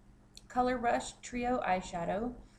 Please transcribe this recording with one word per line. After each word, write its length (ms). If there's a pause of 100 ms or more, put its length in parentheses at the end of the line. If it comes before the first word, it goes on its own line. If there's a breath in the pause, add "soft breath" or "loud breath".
(500)
Color 280
Rush 360
Trio 480
Eyeshadow. 720 (240 loud breath)